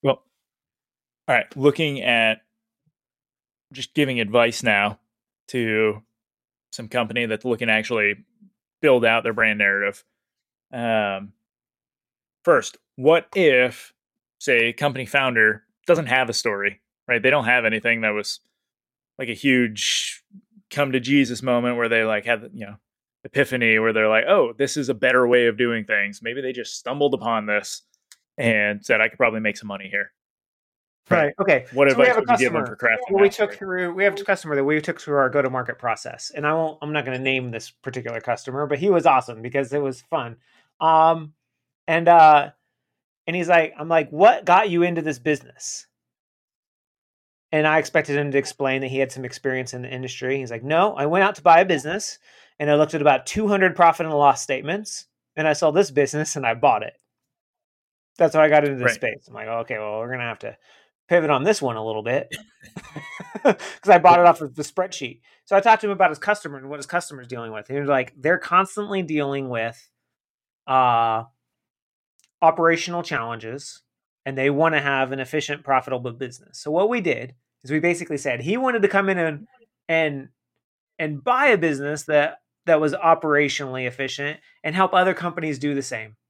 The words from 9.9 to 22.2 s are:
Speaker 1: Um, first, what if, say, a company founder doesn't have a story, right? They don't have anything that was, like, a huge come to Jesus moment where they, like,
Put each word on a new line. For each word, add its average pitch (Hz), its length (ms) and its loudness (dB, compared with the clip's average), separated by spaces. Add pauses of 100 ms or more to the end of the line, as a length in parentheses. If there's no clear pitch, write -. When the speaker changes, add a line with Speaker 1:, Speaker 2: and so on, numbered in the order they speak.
Speaker 1:
Um, 107 640 -4 (1080)
first, 143 340 2 (180)
what 156 380 2
if, 127 580 2 (460)
say, 117 300 2
a 117 40 -4
company 131 320 -4
founder 113 600 0 (220)
doesn't 165 200 2
have 127 240 0
a - 20 -4
story, 101 480 -4 (260)
right? 120 160 0
They 127 80 4
don't 139 160 2
have 120 180 2
anything 113 380 0
that 107 80 0
was, 104 300 -8 (760)
like, 131 100 -8
a 117 60 -6
huge 120 880 -2 (480)
come 143 220 -2
to 131 80 0
Jesus 123 420 0
moment 123 340 -2
where 117 120 -2
they, 113 160 0
like, 107 200 -2